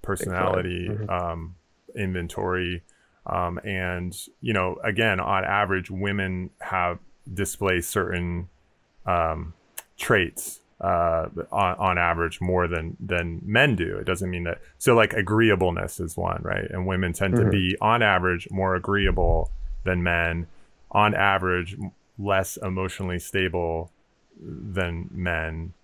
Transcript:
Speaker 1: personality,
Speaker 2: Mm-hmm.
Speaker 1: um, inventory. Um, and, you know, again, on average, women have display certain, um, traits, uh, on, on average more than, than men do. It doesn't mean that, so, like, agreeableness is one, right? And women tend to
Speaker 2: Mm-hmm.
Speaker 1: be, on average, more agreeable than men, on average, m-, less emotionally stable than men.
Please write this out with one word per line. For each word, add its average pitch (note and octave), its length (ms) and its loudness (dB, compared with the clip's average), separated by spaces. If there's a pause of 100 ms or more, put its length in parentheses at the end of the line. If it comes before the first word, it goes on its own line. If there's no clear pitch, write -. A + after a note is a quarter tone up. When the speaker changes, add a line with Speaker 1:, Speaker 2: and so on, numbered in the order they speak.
Speaker 1:
personality, F#2 880 0
Speaker 2:
Mm-hmm. G#2 200 -6
Speaker 1:
um, E2+ 460 -4 (400)
inventory. F2+ 880 -4 (420)
Um, F2 400 -2
and, F2+ 500 -4 (240)
you A2+ 140 -2
know, F#2 300 0
again, G#2 360 2
on F#2+ 240 2
average, G2 460 0
women F#2+ 640 -2 (100)
have F2 380 -2 (340)
display F#2 480 0
certain, F2 680 -2 (600)
um, E2 460 0 (440)
traits, - 600 0 (220)
uh, E2+ 460 2 (240)
on, F#2 260 0
on F#2 200 2
average E2+ 440 0
more F2+ 260 2
than, E2 320 -4
than E2+ 440 -2
men A2+ 320 4
do. F2+ 220 -2
It G2+ 80 -8
doesn't F#2 240 -2
mean F2 140 -4
that, E2+ 160 -4 (180)
so, B2+ 180 6
like, G#2+ 180 6
agreeableness F#2+ 880 2
is E2+ 180 -6
one, F2 260 -2
right? - 260 -4
And F2+ 160 -4
women F#2 280 0
tend F#2+ 220 2
to A#2 60 6
Speaker 2:
Mm-hmm. G#2+ 80 6
Speaker 1:
be, F#2+ 320 2
on A#2 220 4
average, F2+ 480 4
more F#2+ 240 0
agreeable F2+ 760 2 (340)
than F2+ 180 2
men, E2+ 440 0 (440)
on G#2 240 6
average, F#2 680 2
m-, F#2+ 100 -10 (280)
less G2 380 0
emotionally F#2 640 -4
stable E2+ 720 -2 (480)
than F2 720 -6
men. E2 640 -4 (100)